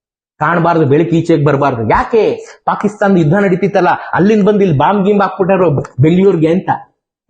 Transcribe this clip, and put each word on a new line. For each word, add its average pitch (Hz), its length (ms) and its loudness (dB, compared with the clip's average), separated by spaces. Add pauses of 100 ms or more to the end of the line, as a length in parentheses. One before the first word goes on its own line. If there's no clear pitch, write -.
(380)
ಕಾಣಬಾರ್ದು, 165 480 0
ಬೆಳಕು 156 240 0
ಈಚೆಗೆ 160 340 0
ಬರಬಾರ್ದು. 135 460 0
ಯಾಕೆ? 208 440 0 (300)
ಪಾಕಿಸ್ತಾನದ 196 520 -2
ಯುದ್ಧ 160 180 2
ನಡೀತಿತ್ತಲ್ಲ, 190 540 0
ಅಲ್ಲಿಂದ 190 580 0
ಬಂದು 208 140 2
ಇಲ್ಲಿ 175 180 0
ಬಾಂಬ್ 185 280 0
ಗೀಂಬ್ 202 160 2
ಹಾಕ್ಬಿಟ್ಟಾರು 185 480 0 (320)
ಬೆಂಗಳೂರಿಗೆ 170 500 2
ಅಂತ. 185 160 -4 (600)